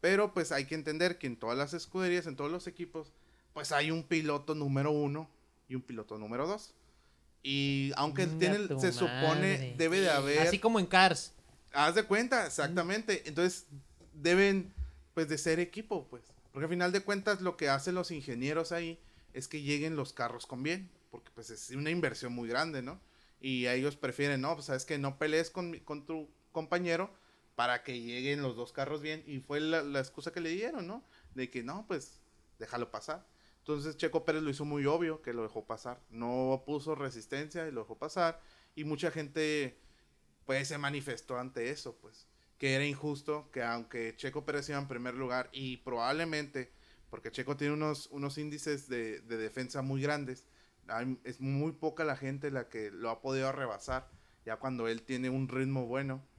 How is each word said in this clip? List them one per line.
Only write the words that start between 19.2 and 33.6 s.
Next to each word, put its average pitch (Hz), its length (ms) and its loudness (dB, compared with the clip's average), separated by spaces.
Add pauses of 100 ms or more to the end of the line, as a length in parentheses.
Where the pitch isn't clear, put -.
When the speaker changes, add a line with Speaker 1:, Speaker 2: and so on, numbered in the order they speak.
Speaker 1:
es 131 160 -8
que 151 120 -8
lleguen 147 360 0
los 135 160 -4
carros 120 320 -4
con 127 180 -8
bien. 180 260 -4 (220)
Porque, - 240 -18
pues, 117 140 -14
es 110 220 -12
una 143 180 -2
inversión 139 440 0
muy 120 140 -4
grande, 139 340 0
¿no? 143 180 -10 (420)
Y 127 260 0
ellos 131 300 2
prefieren, 143 440 0
"No, 147 120 0
pues, 151 140 -8
¿sabes 131 180 -2
qué? 151 120 -4
No 139 220 -2
pelees 156 300 2
con 180 220 -6
mi, 160 100 -10
con 147 240 -8
tu 156 240 -6 (240)
compañero 170 600 0 (420)
para 120 280 2
que 123 180 -6
lleguen 127 400 -2
los 127 140 0
dos 117 160 -8
carros 143 300 -2
bien". 156 260 -4
Y 143 120 -6
fue 143 200 -2
la, 160 240 2
la 143 160 0
excusa 139 320 -6
que 175 80 -6
le 160 100 -2
dieron, 208 380 -4
¿no? 226 160 -10 (320)
De 127 140 -4
que, 127 120 -6
"No, 165 260 -8
pues, - 340 -6 (360)
déjalo 120 320 -4
pasar". 156 360 -6 (340)
Entonces, 147 360 -4